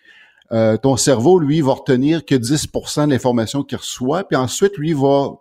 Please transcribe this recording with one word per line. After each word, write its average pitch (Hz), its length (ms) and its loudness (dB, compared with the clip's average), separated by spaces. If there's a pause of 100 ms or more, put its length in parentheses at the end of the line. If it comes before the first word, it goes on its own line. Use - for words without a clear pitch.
(520)
Euh, 110 260 2
ton 135 180 2
cerveau, 139 420 4
lui, 151 220 0
va 135 120 2
retenir 139 520 0
que - 100 0
dix 131 320 -2
pour - 220 -8
cent 147 180 -2
de 151 60 2
l'information 120 500 0
qu'il 135 140 -8
reçoit. 147 500 -4
Puis - 120 -2
ensuite, 190 400 -2
lui, 156 160 -2
va, 139 460 2